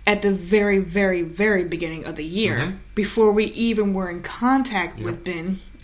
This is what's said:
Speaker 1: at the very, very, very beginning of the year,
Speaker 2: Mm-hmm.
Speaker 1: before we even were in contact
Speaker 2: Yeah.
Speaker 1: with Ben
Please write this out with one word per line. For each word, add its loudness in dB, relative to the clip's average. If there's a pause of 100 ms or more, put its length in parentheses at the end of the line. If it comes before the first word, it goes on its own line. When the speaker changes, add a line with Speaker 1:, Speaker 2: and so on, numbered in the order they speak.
Speaker 1:
at 2
the 2
very, 2
very, 0
very 0
beginning -6
of -8
the -8
year, 0
Speaker 2:
Mm-hmm. -4 (180)
Speaker 1:
before 4
we 4
even 0
were -2
in -8
contact 0
Speaker 2:
Yeah. -8
Speaker 1:
with -6
Ben -4 (260)